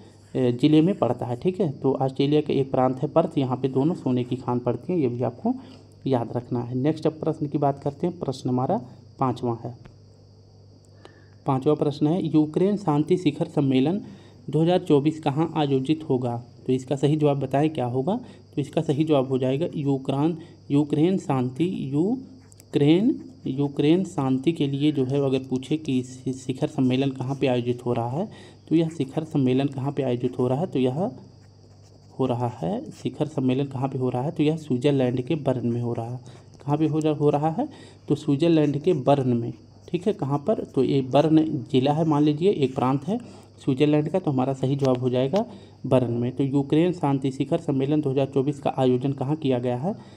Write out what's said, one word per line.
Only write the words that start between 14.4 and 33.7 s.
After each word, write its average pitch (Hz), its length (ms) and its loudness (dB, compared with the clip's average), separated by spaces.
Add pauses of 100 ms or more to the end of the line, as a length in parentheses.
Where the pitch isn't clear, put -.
दो 151 120 0
हज़ार 180 180 4
चौबीस 151 400 2
कहाँ 156 360 0
आयोजित 143 540 0
होगा? 120 340 -2 (240)
तो 131 60 2
इसका 131 220 -2
सही 143 200 2
जवाब 143 240 2
बताएं 139 300 2
क्या 139 160 -2
होगा? 135 340 -2 (360)
तो 147 60 -2
इसका 156 200 -2
सही 156 220 0
जवाब 143 240 2
हो 131 100 0
जाएगा 131 380 0
यूक्रान, 139 640 -2 (340)
यूक्रेन 151 460 2
शांति, 135 760 -2
यूक्रेन, 180 1300 2 (260)
यूक्रेन 143 560 2
शांति 131 480 0
के 151 160 -2
लिए 139 240 2
जो 139 140 0
है 139 200 0
अगर 135 140 2
पूछे 131 380 -4
कि 131 260 -2
शि-, - 320 -8
शिखर - 320 -4
सम्मेलन 131 420 2
कहाँ 131 320 -4
पे 143 60 2
आयोजित 123 380 0
हो 123 80 0
रहा 117 160 -2
है, 170 200 -4 (400)
तो 156 60 2
यह 160 140 2
शिखर 151 340 -4
सम्मेलन 135 440 2
कहाँ 131 240 -4
पे 139 120 -2
आयोजित 123 360 -2
हो 123 80 2
रहा 131 120 0
है, 185 80 -2
तो 143 120 -4
यह 139 320 0 (1080)
हो 131 60 2
रहा 123 220 -2
है, 180 440 -6
शिखर - 340 -4
सम्मेलन 131 400 0
कहाँ 127 240 -4